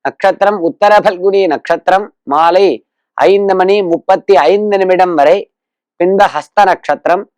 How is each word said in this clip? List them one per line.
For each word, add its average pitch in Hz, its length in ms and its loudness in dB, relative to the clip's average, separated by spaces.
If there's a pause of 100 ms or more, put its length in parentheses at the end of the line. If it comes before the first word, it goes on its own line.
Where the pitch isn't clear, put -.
நட்சத்திரம் 196 580 -2
உத்தர 208 380 0
பல்குனி 190 500 0
நட்சத்திரம். 175 760 -4
மாலை 165 640 0 (260)
ஐந்து 196 420 0
மணி 190 280 0
முப்பத்தி 180 520 0
ஐந்து 196 420 0
நிமிடம் 185 380 0
வரை. 160 380 0 (420)
பின்பு 190 300 0
ஹஸ்த 175 400 -2
நட்சத்திரம். 185 720 -2